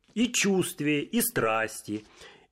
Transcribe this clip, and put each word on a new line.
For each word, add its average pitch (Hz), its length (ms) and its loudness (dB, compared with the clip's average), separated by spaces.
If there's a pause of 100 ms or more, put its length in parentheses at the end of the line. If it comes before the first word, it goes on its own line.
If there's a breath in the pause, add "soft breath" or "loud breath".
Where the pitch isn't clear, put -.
(140)
и 233 140 2
чувствия, 170 760 0
и 233 180 -2
страсти. 110 840 -2 (480 loud breath)